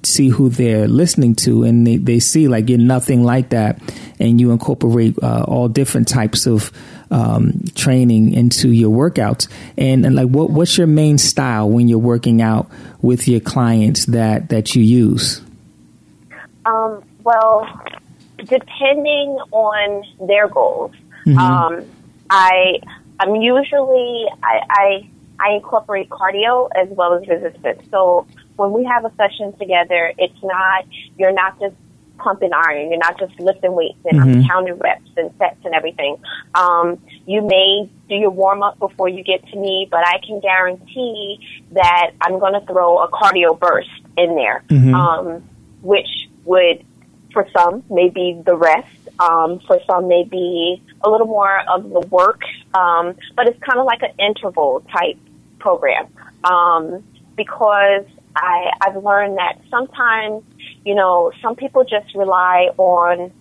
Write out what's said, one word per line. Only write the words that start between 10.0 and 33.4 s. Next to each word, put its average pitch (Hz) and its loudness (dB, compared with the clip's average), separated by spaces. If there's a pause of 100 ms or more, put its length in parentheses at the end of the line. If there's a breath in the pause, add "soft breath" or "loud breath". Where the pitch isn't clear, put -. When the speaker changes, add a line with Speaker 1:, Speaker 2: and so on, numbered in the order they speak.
Speaker 1:
and, 131 4
like, 131 2
what, 143 2
what's 160 0
your 170 4
main 151 4
style 113 0
when 120 4
you're 117 4
working 120 2
out 110 0 (340 loud breath)
with 123 2
your 120 2
clients 113 0
that, 113 0
that 110 -2
you 123 4
use? 110 2 (1300 loud breath)
Speaker 2:
Um, 220 -4 (200)
well, 220 2 (680)
depending 277 -2 (140)
on 208 -2 (240)
their 202 2
goals, - -2 (340 loud breath)
Speaker 1:
Mm-hmm. 143 4
Speaker 2:
um, 175 0 (440)
I, 185 4 (400 loud breath)
I'm 196 0
usually, 247 0 (160)
I, 220 0
I, 202 0 (280)
I 202 -2
incorporate 202 -4
cardio 214 -2
as 185 0
well 180 -2
as 190 -8
resistance. 170 -6 (100)
So 180 0 (300 soft breath)
when 202 -2
we 240 -2
have 240 -2
a 226 -8
session 202 -4
together, 175 -2
it's 180 -4
not, 190 -2 (320 loud breath)
you're 190 2
not 190 -2
just 196 -8 (420)
pumping 196 -4
iron, 151 -2
you're 165 -4
not 170 -2
just 190 -8
lifting 185 -2